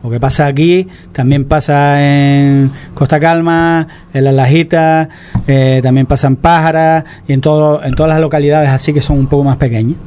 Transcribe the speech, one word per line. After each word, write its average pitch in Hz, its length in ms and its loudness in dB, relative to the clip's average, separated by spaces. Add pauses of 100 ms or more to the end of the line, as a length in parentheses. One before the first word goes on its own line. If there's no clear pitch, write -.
Lo 120 60 -8
que 117 100 -4
pasa 131 260 0
aquí 170 420 0 (260)
también 135 320 0
pasa 143 600 0
en 139 640 2 (260)
Costa 147 220 0
Calma, 165 720 0 (260)
en 135 120 0
La 135 80 2
Lajita, 160 760 2 (400)
eh, 131 340 2
también 131 240 2
pasa 139 220 -2
en 135 80 2
Pájara 160 720 0 (240)
y 143 40 0
en 135 60 0
todo, 151 420 0
en 135 140 -4
todas 156 160 0
las 156 80 0
localidades 151 500 0
así 135 220 -2
que 147 100 0
son 147 180 -2
un 135 80 0
poco 139 180 0
más 135 100 2
pequeñas. 117 400 -2 (120)